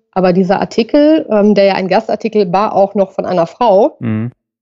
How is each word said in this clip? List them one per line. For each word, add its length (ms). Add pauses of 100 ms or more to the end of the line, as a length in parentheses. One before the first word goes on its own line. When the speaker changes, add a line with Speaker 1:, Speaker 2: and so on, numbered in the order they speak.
(100)
Speaker 1:
Aber 220
dieser 260
Artikel, 720
ähm, 240
der 120
ja 80
ein 120
Gastartikel 640
war, 220
auch 220
noch 160
von 120
einer 220
Frau, 540
Speaker 2:
Mhm. 320 (300)